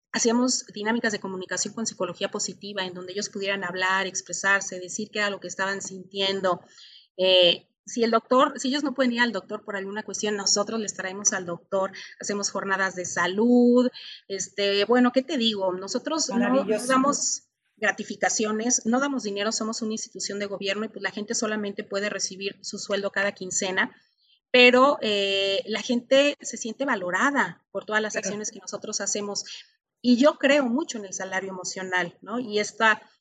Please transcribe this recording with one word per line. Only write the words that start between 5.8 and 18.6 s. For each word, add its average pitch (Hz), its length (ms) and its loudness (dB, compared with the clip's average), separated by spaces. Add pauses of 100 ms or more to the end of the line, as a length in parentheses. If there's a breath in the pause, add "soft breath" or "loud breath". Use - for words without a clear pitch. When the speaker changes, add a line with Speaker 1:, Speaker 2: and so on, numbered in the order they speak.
Speaker 1:
sintiendo. 190 800 -2 (560 loud breath)
Eh, 185 500 6 (180)
si - 160 -6
el 226 100 2
doctor, 254 460 4
si 254 120 -4
ellos 285 120 0
no 285 120 -2
pueden 254 180 2
ir 233 80 0
al 240 140 2
doctor 208 320 -6
por 202 100 -6
alguna 196 280 -6
cuestión, 208 340 -2
nosotros 202 420 0
les 202 140 -6
traemos 190 400 -4
al 185 120 -6
doctor, 190 460 -4 (300 loud breath)
hacemos 202 280 -4
jornadas 190 460 -2
de 180 80 -6
salud. 240 840 4 (400 loud breath)
Este, 202 560 0
bueno, 247 260 6
¿qué 262 100 4
te 294 160 -4
digo? 202 360 0
Nosotros 247 560 -4
no, 196 80 -2
no 247 120 2
Speaker 2:
Maravilloso. 247 380 2
Speaker 1:
damos 262 640 0 (260)
gratificaciones, 214 1080 -2